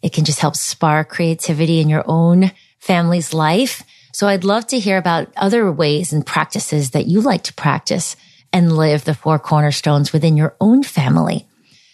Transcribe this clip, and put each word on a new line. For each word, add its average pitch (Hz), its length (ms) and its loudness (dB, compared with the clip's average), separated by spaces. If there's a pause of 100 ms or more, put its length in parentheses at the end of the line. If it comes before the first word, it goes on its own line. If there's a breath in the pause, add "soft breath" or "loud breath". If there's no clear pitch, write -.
It 175 100 -2
can 156 140 0
just 147 140 -2
help 143 160 -2
spark 156 540 -2
creativity 165 680 -2
in 151 100 2
your 151 180 0
own 175 440 4 (280 soft breath)
family's 170 540 0
life. 165 500 0 (280 soft breath)
So - 160 -2
I'd 196 160 0
love 214 240 0
to 262 120 -2
hear 196 180 0
about 170 380 -2
other 196 360 0
ways 151 420 -2
and 151 120 -2
practices - 680 -4
that - 140 -2
you 190 160 2
like 220 220 -2
to - 100 -12
practice 156 600 -4 (360 soft breath)
and 170 240 2
live 151 280 2
the 156 100 -2
four 156 240 0
cornerstones 147 760 0
within 156 240 2
your 151 240 0
own 240 240 4
family. 143 640 -2 (460 soft breath)